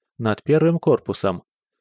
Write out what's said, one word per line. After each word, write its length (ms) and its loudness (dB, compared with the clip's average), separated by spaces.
над 240 -4
первым 340 2
корпусом. 680 -2